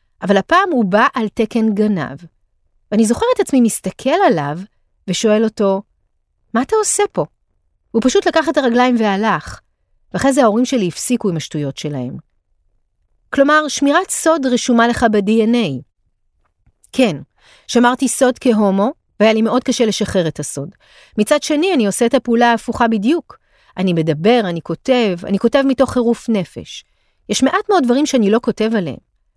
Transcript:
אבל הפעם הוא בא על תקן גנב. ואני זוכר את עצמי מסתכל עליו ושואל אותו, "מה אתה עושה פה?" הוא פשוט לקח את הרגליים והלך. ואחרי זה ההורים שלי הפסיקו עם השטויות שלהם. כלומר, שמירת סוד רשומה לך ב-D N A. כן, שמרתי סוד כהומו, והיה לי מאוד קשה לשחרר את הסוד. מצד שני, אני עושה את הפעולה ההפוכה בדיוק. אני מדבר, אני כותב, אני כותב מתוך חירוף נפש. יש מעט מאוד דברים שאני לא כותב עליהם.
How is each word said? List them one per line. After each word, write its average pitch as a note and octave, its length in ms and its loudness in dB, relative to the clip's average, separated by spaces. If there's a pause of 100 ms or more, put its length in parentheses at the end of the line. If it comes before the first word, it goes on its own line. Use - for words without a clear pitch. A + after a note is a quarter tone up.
(220)
אבל G3 140 2
הפעם F4+ 360 0
הוא A#3+ 120 2
בא G#3 300 2
על A3 140 -4
תקן A3 460 -2
גנב. F#3+ 440 -2 (720)
ואני A3 140 2
זוכר A#3+ 300 0
את - 60 -2
עצמי C4+ 200 0
מסתכל B3 640 -2
עליו D#3 320 0 (500)
ושואל G#3+ 360 0
אותו, G3 380 0 (720)
"מה A#3+ 80 0
אתה A4 140 -2
עושה G#4 260 0 (100)
פה?" D#3+ 120 -2 (640)
הוא A3+ 140 0
פשוט F#4+ 220 2
לקח D#4+ 220 0
את D#4+ 80 0
הרגליים B3 420 2
והלך. G3+ 640 -2 (540)
ואחרי C4 180 0
זה C4 100 2
ההורים A3+ 220 2
שלי A3 240 -2
הפסיקו A3+ 400 -4
עם E3+ 80 -2
השטויות D3 420 -6
שלהם. C3+ 380 -8 (1120)
כלומר, D4 380 2
שמירת D4 420 0
סוד D#4+ 360 0
רשומה A#3+ 420 2
לך A#3+ 240 0
ב-D G#3 180 0 (180)
N A#3+ 60 2
A. D#3+ 280 -2 (1120)
כן, G#3 240 0 (500)
שמרתי B3 420 2
סוד B3 300 0
כהומו, G#3 540 2 (280)
והיה A3 120 4
לי A3 100 2
מאוד A#3 220 0
קשה B3 220 0
לשחרר F#3 420 -2
את D3+ 120 -8
הסוד. C#3+ 280 -10 (500)
מצד D4 240 0
שני, E4 320 0
אני A#3 120 2
עושה G#3+ 200 0
את A#3 80 0
הפעולה A#3 360 2
ההפוכה A#3 380 -2
בדיוק. A3+ 500 -2 (380)
אני F#3 160 0
מדבר, E3 520 2
אני E3+ 180 -6
כותב, G#3+ 640 -2
אני G3 140 -2
כותב C4+ 280 2
מתוך C4 260 0
חירוף A#3 360 -2
נפש. F3 560 -6 (440)
יש G3+ 140 -2
מעט F#4 260 0
מאוד F4+ 160 4
דברים C4 220 2
שאני G#3+ 240 2
לא A3 120 4
כותב A3 340 -2
עליהם. E3 200 -4 (400)